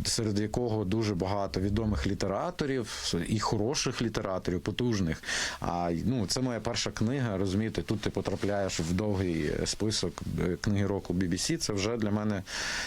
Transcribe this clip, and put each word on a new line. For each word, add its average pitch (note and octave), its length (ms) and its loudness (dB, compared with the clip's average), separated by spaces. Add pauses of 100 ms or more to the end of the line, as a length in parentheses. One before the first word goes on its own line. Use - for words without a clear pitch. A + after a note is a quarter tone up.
серед G#2+ 340 0
якого A2 460 0
дуже G#2+ 300 2
багато F#2+ 460 0
відомих G#2 460 2
літераторів B2 1080 -2 (140)
і A2 160 0
хороших A#2+ 580 0
літераторів, F#2 580 0
потужних. G2+ 600 0 (380)
А, F2 300 0 (140)
ну, A2+ 220 2
це B2+ 140 0
моя B2 200 0
перша A2+ 300 -2
книга, A#2 480 0
розумієте, G2+ 440 2
тут G#2+ 180 0
ти G2 100 0
потрапляєш G2 720 0
в E2 120 0
довгий F#2 580 2 (140)
список, G#2 580 -2 (260)
е, F2 80 0
книги G2+ 300 2
року F#2+ 280 -2
B F2+ 140 2
B E2 40 2
C. D#3 240 0
Це - 160 -2
вже G#2 240 0
для G#2+ 140 0
мене G#2 320 0 (440)